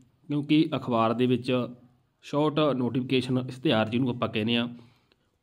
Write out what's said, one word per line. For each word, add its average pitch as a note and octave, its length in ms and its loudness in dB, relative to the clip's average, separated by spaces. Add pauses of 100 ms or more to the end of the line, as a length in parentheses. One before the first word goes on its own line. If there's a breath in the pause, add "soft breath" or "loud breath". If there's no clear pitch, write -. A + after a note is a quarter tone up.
(300)
ਕਿਉਂਕਿ D3 360 2 (100)
ਅਖਬਾਰ A2+ 380 0
ਦੇ B2 120 2
ਵਿੱਚ B2+ 260 0 (720)
short D3 340 0 (160)
notification B2+ 640 0
ਇਸ਼ਤਿਹਾਰ A2+ 500 0
ਜਿਹਨੂੰ A#2+ 200 0
ਆਪਾਂ A#2 200 -2
ਕਹਿੰਦੇ A2+ 280 0
ਹਾਂ, A#2+ 100 -2 (760 loud breath)